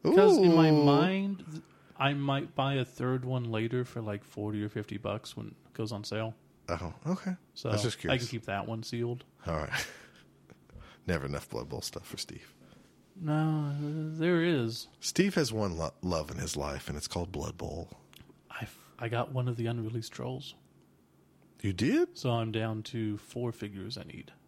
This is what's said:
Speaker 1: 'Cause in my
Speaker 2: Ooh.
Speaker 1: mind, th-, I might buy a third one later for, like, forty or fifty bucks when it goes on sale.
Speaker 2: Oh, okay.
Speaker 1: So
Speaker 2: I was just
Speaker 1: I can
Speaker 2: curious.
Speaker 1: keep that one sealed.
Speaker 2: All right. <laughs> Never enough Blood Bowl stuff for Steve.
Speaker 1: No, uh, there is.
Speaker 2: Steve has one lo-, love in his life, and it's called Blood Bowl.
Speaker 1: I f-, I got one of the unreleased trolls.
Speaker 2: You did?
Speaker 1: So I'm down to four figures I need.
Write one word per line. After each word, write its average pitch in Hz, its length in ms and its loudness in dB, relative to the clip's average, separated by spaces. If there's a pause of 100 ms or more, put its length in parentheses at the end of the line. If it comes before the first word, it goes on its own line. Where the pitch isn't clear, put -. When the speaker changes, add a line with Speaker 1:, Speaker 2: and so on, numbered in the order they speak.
(120)
Speaker 1:
'Cause 330 240 10
in 180 180 8
my 160 160 10
Speaker 2:
Ooh. 147 140 8
Speaker 1:
mind, 180 640 4
th-, 156 120 -12 (340)
I 139 180 2
might 139 400 0
buy 139 200 0
a 135 100 2
third 127 400 -2
one 127 200 -2
later 117 400 0
for, 120 180 -8
like, 104 220 -4
forty 104 380 -4
or 104 60 -2
fifty 104 300 -6
bucks 104 380 -6
when 110 120 -10
it - 240 -20
goes 113 200 -6
on 104 120 -8
sale. 113 300 -4 (340)
Speaker 2:
Oh, 85 240 -2 (140)
okay. 180 300 -2 (180)
Speaker 1:
So - 140 -6
Speaker 2:
I 107 40 2
was 104 100 2
just 113 160 0
Speaker 1:
I - 20 -18
can 107 80 -4
Speaker 2:
curious. 120 200 0
Speaker 1:
keep 113 180 -8
that 98 200 -4
one 113 160 -6
sealed. 120 420 -4 (220)
Speaker 2:
All 82 100 0
right. 73 300 -2 (560)
<laughs> - 640 -18
Never 76 200 0
enough 71 240 -6
Blood 58 180 -6
Bowl 60 140 -6
stuff - 240 -10
for - 100 -12
Steve. - 380 -14 (680)
Speaker 1:
No, 156 500 0
uh, 156 480 -4
there 165 240 4
is. 123 460 0 (120)
Speaker 2:
Steve - 360 2
has 131 160 2
one 101 240 0
lo-, 82 160 -2 (100)
love 82 280 0
in - 80 -8
his - 180 -4
life, 71 320 -4
and 73 80 -6
it's 73 100 -8
called 87 240 -4
Blood - 280 -6
Bowl. 82 320 -8 (600)
Speaker 1:
I - 120 -10
f-, - 160 -14 (200)
I 117 100 -4
got 120 240 0
one 123 160 0
of 117 80 -2
the 117 100 -2
unreleased 117 460 -4
trolls. 131 420 -8 (1080)
Speaker 2:
You 101 100 0
did? 220 460 2
Speaker 1:
So 127 120 0
I'm 113 220 0
down 110 320 -2
to 107 340 -4
four 120 340 -6
figures 101 440 -10
I - 80 -10
need. - 280 -14 (160)